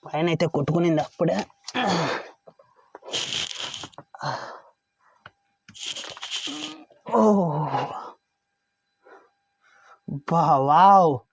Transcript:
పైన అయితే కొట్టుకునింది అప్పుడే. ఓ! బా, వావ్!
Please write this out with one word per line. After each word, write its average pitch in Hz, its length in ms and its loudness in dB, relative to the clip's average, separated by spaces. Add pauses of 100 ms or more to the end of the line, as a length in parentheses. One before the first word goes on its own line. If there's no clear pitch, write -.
పైన 156 280 -2
అయితే 160 140 0 (100)
కొట్టుకునింది 156 500 0
అప్పుడే. 165 300 -2 (4000)
ఓ! 220 80 6 (3000)
బా, 165 140 4 (240)
వావ్! 175 460 8 (180)